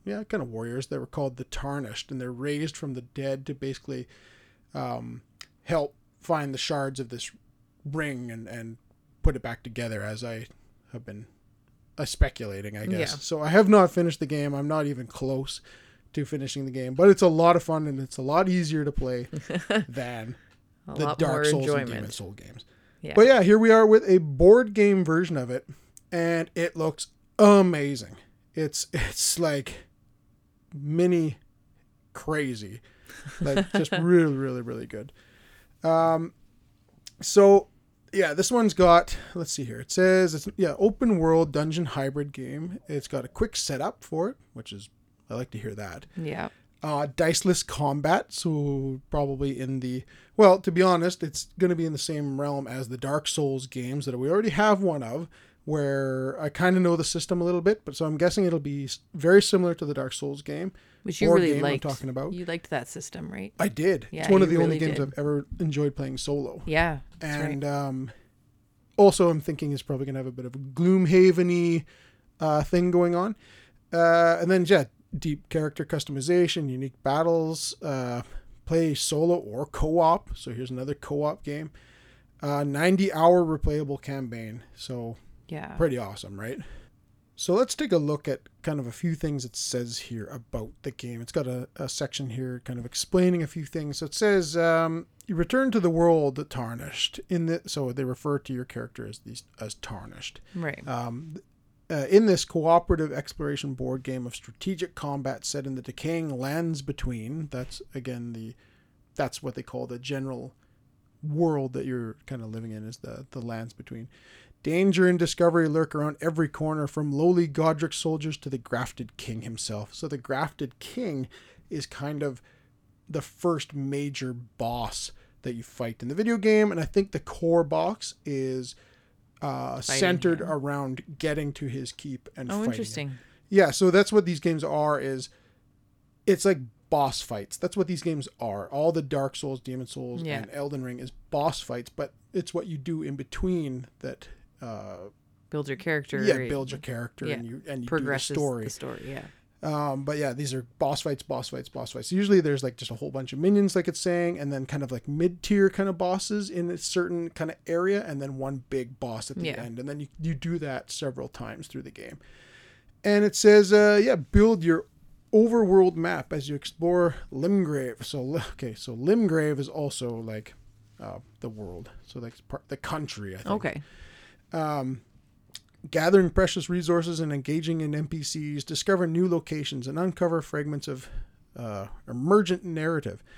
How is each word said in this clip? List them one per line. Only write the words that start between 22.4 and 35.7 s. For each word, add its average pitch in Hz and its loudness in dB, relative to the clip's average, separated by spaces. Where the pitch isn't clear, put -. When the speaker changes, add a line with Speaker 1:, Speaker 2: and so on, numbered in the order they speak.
Speaker 2:
Yeah. 151 -10
Speaker 1:
But 214 10
yeah, 262 10
here 202 8
we 220 8
are 220 10
with 214 8
a 185 8
board 185 8
game 202 6
version 160 0
of 123 -6
it, 127 -6
and 170 0
it 170 -2
looks 160 -4
amazing. 160 6
It's, 156 -4
it's, - -2
like, 147 -2
mini 160 0
crazy, 120 -6
like, 143 0
just 170 0
Speaker 2:
<laughs> 180 -2
Speaker 1:
really, 165 6
really, 127 -4
really 117 -8
good. 110 -12